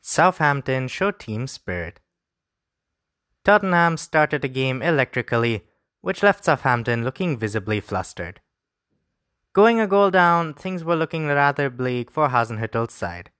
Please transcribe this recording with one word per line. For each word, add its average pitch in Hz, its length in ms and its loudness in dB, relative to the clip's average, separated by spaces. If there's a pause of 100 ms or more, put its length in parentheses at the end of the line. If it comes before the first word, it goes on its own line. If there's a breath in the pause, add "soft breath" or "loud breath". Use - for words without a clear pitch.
Southampton 143 840 0
show 196 220 -2
team 113 360 -8
spirit. - 540 -10 (1400)
Tottenham 180 540 4
started 151 460 0
the 135 60 -4
game 131 340 -2
electrically, 120 840 0 (380)
which - 200 -4
left 202 220 2
Southampton 120 600 0
looking 139 340 -4
visibly 107 420 -2
flustered. - 600 -8 (1120)
Going 226 260 4
a 214 60 2
goal 196 240 2
down, 170 420 2
things 180 320 -8
were 170 120 0
looking 156 320 -4
rather 143 420 2
bleak 123 400 -4
for 151 180 0
Hasenhüttl's 117 640 -2
side. 87 480 -10